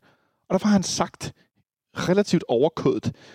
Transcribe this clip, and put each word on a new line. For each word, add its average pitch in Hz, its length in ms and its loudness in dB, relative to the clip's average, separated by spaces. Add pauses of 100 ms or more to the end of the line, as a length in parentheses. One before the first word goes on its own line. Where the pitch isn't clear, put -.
(480)
Og 185 120 0
der - 60 -2
har 208 60 4
han 196 100 4
sagt - 500 -6 (600)
relativt 185 540 0
overkodet: 123 640 0 (220)